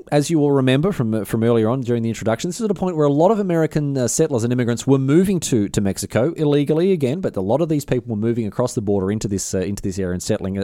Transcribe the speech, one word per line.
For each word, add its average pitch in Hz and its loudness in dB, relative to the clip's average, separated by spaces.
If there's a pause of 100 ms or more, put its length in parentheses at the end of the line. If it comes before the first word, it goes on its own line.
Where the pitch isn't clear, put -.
(120)
as 147 2
you 165 2
will 143 4
remember 139 4
from, 113 -2
uh, 107 -2
from 113 0
earlier 117 4
on 131 0
during 117 -2
the 113 -2
introduction, 113 -2
this 170 -8
was 226 -2
at 208 0
a 196 -2
point 185 -2
where 147 2
a 143 4
lot 165 4
of 208 2
American, 156 0
uh, 123 0
settlers 143 0
and 120 0
immigrants 120 -2
were 135 4
moving 170 2
to, 107 0
to 110 0
Mexico, 107 -2
illegally 151 0
again, 151 -2
but 135 -4
a 98 -4
lot 113 0
of 160 -2
these 151 0
people 120 -4
were 104 -2
moving 113 0
across 120 -4
the 110 -2
border 98 0
into 107 -2
this, 98 -4
uh, - 0
into 98 -4
this 98 -6
area 90 -2
and 90 -4
settling 98 -4